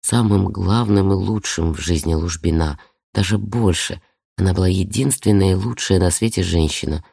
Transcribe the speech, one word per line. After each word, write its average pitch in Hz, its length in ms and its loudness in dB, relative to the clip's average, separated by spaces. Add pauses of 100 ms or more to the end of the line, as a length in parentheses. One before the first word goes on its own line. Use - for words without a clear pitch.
самым 101 460 2
главным 98 640 2
и 98 40 2
лучшим 95 580 -2
в 73 60 -8
жизни 80 360 -2
Лужбина, 80 640 -2 (340)
даже 104 240 0
больше. 101 640 -2 (360)
Она 95 160 2
была 92 140 2
единственная 98 840 2
и 92 40 2
лучшая 98 440 0
на 90 100 4
свете 113 320 -2
женщина. 80 720 -2